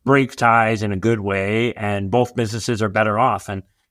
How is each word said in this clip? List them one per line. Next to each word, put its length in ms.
break 320
ties 480
in 80
a 60
good 240
way, 520
and 380
both 240
businesses 460
are 80
better 280
off. 320
And 140